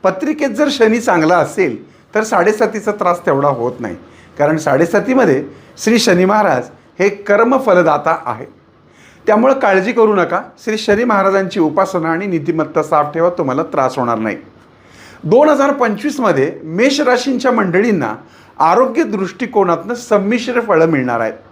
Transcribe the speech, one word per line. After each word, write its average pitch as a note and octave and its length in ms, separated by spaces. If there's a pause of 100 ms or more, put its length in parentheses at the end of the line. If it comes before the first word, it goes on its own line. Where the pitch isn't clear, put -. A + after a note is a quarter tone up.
पत्रिकेत C#4 460
जर C4 220
शनी A3+ 280
चांगला F3 380
असेल D3 540 (240)
तर G#3+ 80
साडेसातीचा G#3+ 680
त्रास F3+ 340
तेवढा C#3+ 240
होत B2 300
नाही, G2+ 160 (420)
कारण D3+ 200
साडेसातीमध्ये E3 880 (320)
श्री A3 220
शनी F#3 260
महाराज F#3+ 380 (360)
हे G3 100
कर्मफलदाता G3 1160
आहे. A#2+ 200 (800)
त्यामुळं A3+ 260
काळजी G3+ 380
करू G#3+ 240
नका, F3 260 (220)
श्री A3 140
शनी A3 260
महाराजांची G3 560
उपासना E3 500
आणि E3+ 160
नीतिमत्ता D#3+ 580
साफ D3 300
ठेवा, E3 160
तुम्हाला D3+ 340
त्रास C3+ 360
होणार A#2 180
नाही. A2 200 (840)
दोन B3+ 260
हजार C#4 220
पंचवीसमध्ये A3 840 (100)
मेष A#3+ 380
राशींच्या B3+ 500
मंडळींना F#3 640 (440)
आरोग्य A#3 440
दृष्टिकोनातनं G#3 880
संमिश्र A#3 680
फळं F3 240
मिळणार B2+ 340
आहेत. A2 140 (180)